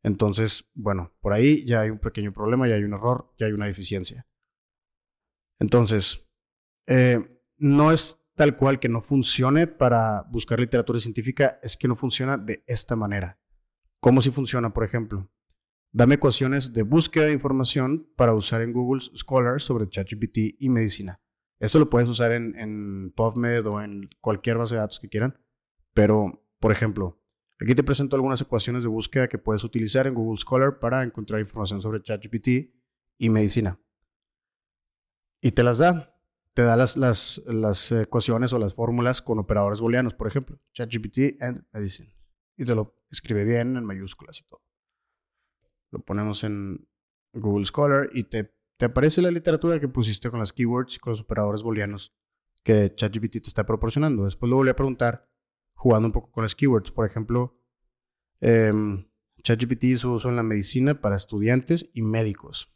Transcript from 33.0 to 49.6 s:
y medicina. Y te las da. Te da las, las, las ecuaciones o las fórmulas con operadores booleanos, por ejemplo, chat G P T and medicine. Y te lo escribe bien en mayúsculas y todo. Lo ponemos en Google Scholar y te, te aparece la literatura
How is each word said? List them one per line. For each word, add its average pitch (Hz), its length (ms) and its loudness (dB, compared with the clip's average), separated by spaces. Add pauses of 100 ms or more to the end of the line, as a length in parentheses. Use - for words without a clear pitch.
y 117 100 2
medicina. 107 500 2 (1600)
Y 127 100 2
te - 100 2
las 120 160 4
da. 165 320 2 (460)
Te 120 80 4
da 117 120 4
las, 123 220 2
las, 127 480 0
las 110 460 -2
ecuaciones 117 600 0
o 123 60 -2
las 104 160 -2
fórmulas 120 480 -2
con 113 160 -2
operadores 104 420 0
booleanos, 117 360 0
por 113 100 -8
ejemplo, 131 340 -6 (140)
chat 117 160 -8
G 117 100 -4
P 107 100 -10
T 135 300 0
and 123 320 -8
medicine. 101 440 -10 (420)
Y 135 80 -6
te 120 80 0
lo 107 260 -4 (120)
escribe 104 320 -4
bien 120 340 0
en 120 80 -8
mayúsculas 95 540 -12
y - 60 -20
todo. - 180 -20 (1300)
Lo - 100 -12
ponemos 104 440 -6
en 101 460 -8 (440)
Google 104 320 -2
Scholar 143 480 0
y 123 100 -4
te, 107 280 -8 (260)
te - 80 -2
aparece 139 360 2
la 180 80 4
literatura 165 500 0